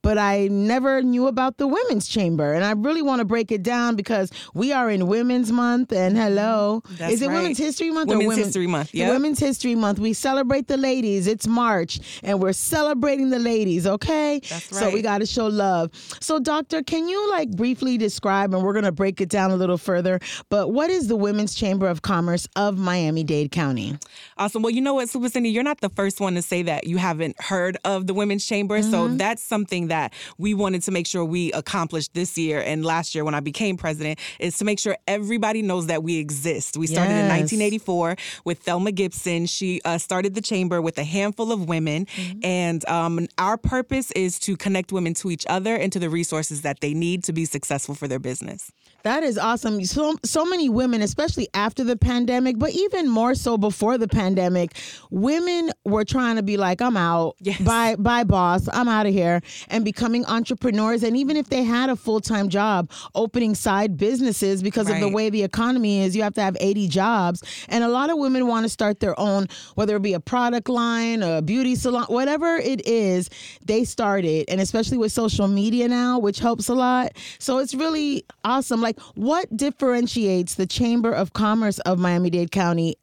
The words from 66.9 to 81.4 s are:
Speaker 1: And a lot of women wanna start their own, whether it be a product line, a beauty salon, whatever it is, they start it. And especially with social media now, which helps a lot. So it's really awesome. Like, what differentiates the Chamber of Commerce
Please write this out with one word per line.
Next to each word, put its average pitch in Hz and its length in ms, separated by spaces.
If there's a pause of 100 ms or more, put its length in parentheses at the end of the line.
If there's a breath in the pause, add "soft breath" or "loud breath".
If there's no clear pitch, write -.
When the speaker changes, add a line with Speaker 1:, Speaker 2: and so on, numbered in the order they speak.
Speaker 1:
And 233 140
a 233 60
lot 254 200
of 330 80
women 262 300
wanna 226 220
start 208 300
their 202 200
own, 196 280 (280 loud breath)
whether 208 200
it 202 60
be 196 120
a 175 60
product 240 500
line, 233 540
a 165 180
beauty 247 340
salon, 240 320
whatever 294 500
it 269 300
is, 190 420 (360 loud breath)
they 220 180
start 202 420
it. 156 240
And 190 120
especially 226 360
with 220 140
social 208 360
media 214 400
now, 247 320
which 202 200
helps 233 300
a 240 60
lot. 254 380 (260 loud breath)
So 254 200
it's 262 140
really 294 520 (180)
awesome. 240 380
Like, 226 180 (160 loud breath)
what 294 400
differentiates 240 1000
the 190 100
Chamber 233 460
of 185 220
Commerce 214 460